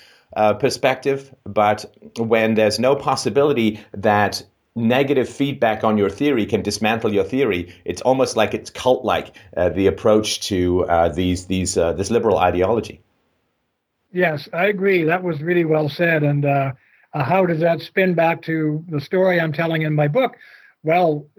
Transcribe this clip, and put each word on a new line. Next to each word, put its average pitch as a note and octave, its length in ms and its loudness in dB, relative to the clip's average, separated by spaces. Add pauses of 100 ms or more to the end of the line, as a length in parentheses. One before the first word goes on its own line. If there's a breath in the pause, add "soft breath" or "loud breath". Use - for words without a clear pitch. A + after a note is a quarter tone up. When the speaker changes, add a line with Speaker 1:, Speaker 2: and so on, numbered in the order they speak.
(360 soft breath)
Speaker 1:
uh, G#2+ 180 2
perspective, C3+ 800 -2 (120)
but G#2 400 0 (320)
when A2+ 360 2
there's G#2+ 260 2
no C3 160 2
possibility B2+ 840 0 (140 loud breath)
that G#2 500 0 (320)
negative B2 520 2
feedback A#2+ 560 -2
on A2 140 2
your G2 120 2
theory C3 360 0
can G2 160 0
dismantle G#2+ 520 -2
your G2 120 2
theory. G2+ 480 -2 (120)
It's F2+ 160 -8
almost B2+ 360 0
like G#2+ 160 0
it's - 160 -8
cult-like, A2+ 640 -2 (220 loud breath)
uh, F2 120 2
the F#2 180 2
approach G#2+ 600 0
to, F2+ 380 0
uh, E2+ 240 2
these, F2+ 380 -2
these, F#2 300 -2
uh, E2 160 2
this F2+ 160 -6
liberal A2 280 2
ideology. F#2 640 0 (1120)
Speaker 2:
Yes, E3+ 400 -2
I F3 140 -2
agree. F#3+ 360 0
That E3+ 200 0
was D#3+ 180 -4
really F3 240 0
well D#3 240 0
said. E3 340 0
And, C#3+ 220 2
uh, C#3 280 0 (400 soft breath)
uh, D3+ 100 -2
how F3+ 220 2
does E3+ 140 0
that E3 220 0
spin F#3 320 0
back E3 300 0
to D#3 440 -2
the D3+ 140 -4
story F#3 380 2
I'm E3 140 -2
telling E3 280 -2
in D3+ 120 -2
my D3 140 2
book? A#3 300 0 (460 loud breath)
Well, D#3+ 420 2 (140)